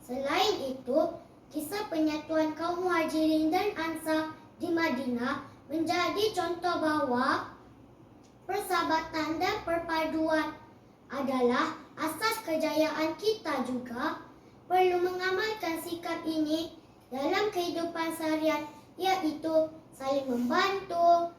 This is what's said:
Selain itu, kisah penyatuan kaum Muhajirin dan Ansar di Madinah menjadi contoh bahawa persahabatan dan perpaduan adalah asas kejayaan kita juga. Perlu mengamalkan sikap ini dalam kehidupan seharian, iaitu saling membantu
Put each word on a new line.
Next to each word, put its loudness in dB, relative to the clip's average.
Selain 0
itu, 0
kisah -6
penyatuan 0
kaum -2
Muhajirin 2
dan 2
Ansar -2
di -4
Madinah 0
menjadi 0
contoh -2
bahawa 0
persahabatan 0
dan 0
perpaduan 0
adalah 2
asas -2
kejayaan 0
kita -2
juga. -4
Perlu 4
mengamalkan -2
sikap -6
ini 0
dalam 0
kehidupan -2
seharian, 0
iaitu 2
saling -2
membantu 4